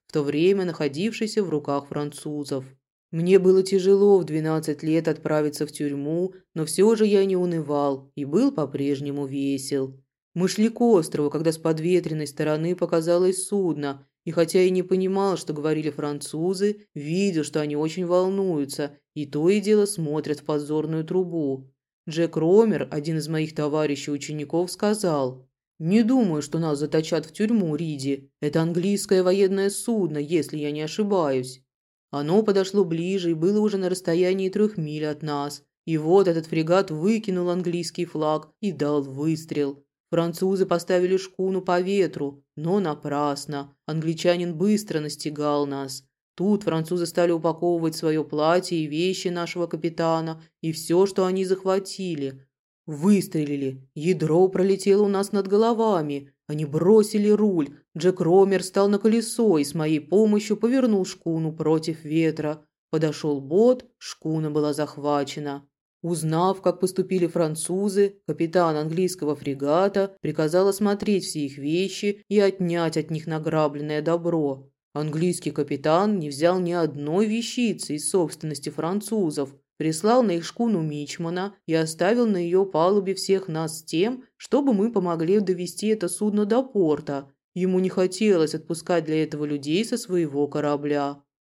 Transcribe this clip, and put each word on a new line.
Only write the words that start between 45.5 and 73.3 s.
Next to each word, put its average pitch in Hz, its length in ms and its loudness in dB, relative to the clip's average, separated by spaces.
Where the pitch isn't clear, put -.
нас. 139 380 -8
Тут 202 260 0
французы 165 460 -2
стали 170 240 2
упаковывать 165 640 0
свое 156 280 0
платье 160 540 0
и 156 80 -2
вещи 180 440 -2
нашего 175 360 -4
капитана, 165 760 -2
и 165 100 -4
все, 170 360 2
что 196 180 0
они 185 200 0
захватили. 185 1000 -4
Выстрелили. 147 1080 0
Ядро 160 540 2
пролетело 196 560 2
у - 20 4
нас 196 240 -2
над 196 160 0
головами. 202 840 0
Они 151 180 -4
бросили 208 640 4
руль. 202 400 2
Джек 180 240 2
Ромер 190 400 6
стал 196 280 2
на 202 100 2
колесо 226 580 2
и 147 60 2
с 139 100 -6
моей 156 260 0
помощью 208 580 2
повернул 226 480 2
шкуну 160 480 -4
против 160 500 0
ветра. 156 640 -2
Подошел 151 500 0
бот, 220 440 4
шкуна 156 540 -4
была 151 220 2
захвачена. 143 920 -4
Узнав, 170 600 0
как 180 200 -2
поступили 185 460 0
французы, 185 880 0
капитан 165 480 2
английского 156 600 -2
фрегата 175 840 0
приказал 160 480 2
осмотреть 202 560 0
все 151 220 -6
их 135 120 -10
вещи 185 720 -2
и 202 140 2
отнять 170 560 0
от 151 120 -2
них 156 160 -6
награбленное 151 760 -2